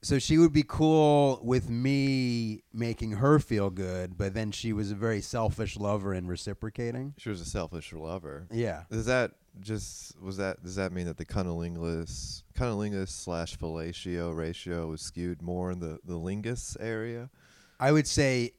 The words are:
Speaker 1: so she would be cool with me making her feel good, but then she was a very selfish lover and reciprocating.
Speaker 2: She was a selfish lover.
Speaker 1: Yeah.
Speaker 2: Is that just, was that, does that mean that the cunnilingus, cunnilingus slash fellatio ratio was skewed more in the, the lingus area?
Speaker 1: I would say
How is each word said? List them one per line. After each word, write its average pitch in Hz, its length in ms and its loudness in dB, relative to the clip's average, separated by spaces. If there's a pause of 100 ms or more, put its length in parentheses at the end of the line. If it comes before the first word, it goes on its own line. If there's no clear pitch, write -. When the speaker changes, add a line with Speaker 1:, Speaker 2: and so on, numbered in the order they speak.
Speaker 1:
so 139 160 2
she 156 200 4
would 165 140 10
be 147 140 6
cool 147 760 6
with 123 240 2
me 123 920 0 (100)
making 113 400 -4
her 135 260 8
feel 104 320 2
good, 92 460 -4
but 98 160 0
then 107 180 -2
she 113 220 -2
was 104 180 0
a 107 40 -4
very 107 260 0
selfish 110 560 -2
lover 101 380 0
and 90 140 -4
reciprocating. 117 920 -6
Speaker 2:
She - 100 -10
was 98 120 -4
a 82 40 -10
selfish 82 480 -6
lover. 80 580 -8
Speaker 1:
Yeah. 104 400 -2
Speaker 2:
Is 110 160 -2
that 123 260 2 (280)
just, 101 600 -10
was 95 180 -8
that, 95 240 -2
does 90 140 -8
that 95 160 0
mean 90 140 -4
that 82 120 -6
the 82 80 -6
cunnilingus, 85 1160 -4 (120)
cunnilingus 104 540 -2
slash 85 500 -6
fellatio 85 760 -6
ratio 82 540 -4
was 78 140 -8
skewed 87 400 -6
more 90 280 -4
in 90 100 -6
the, 80 240 -6
the 87 100 -6
lingus 101 680 -4
area? 117 480 -6 (500)
Speaker 1:
I 135 140 6
would 151 140 6
say 127 520 2